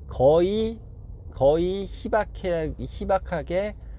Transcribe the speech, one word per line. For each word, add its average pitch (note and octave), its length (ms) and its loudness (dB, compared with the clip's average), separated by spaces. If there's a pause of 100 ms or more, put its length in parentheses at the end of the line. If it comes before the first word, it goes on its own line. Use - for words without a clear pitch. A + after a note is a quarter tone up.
거의, G3 680 4 (520)
거의 F3 540 2
희박해-, F#3 920 -2
희박하게 F#3 960 -2 (240)